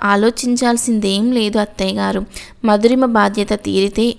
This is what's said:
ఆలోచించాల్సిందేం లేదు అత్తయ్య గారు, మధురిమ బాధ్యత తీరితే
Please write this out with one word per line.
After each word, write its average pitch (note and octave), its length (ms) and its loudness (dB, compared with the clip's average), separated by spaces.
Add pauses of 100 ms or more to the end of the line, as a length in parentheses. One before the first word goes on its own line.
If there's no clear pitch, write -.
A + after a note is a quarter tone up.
ఆలోచించాల్సిందేం A#3 1300 0
లేదు A3 280 0
అత్తయ్య G3 340 -4
గారు, G3 280 -2 (440)
మధురిమ A#3 400 4
బాధ్యత G#3 480 0
తీరితే G3+ 520 0 (120)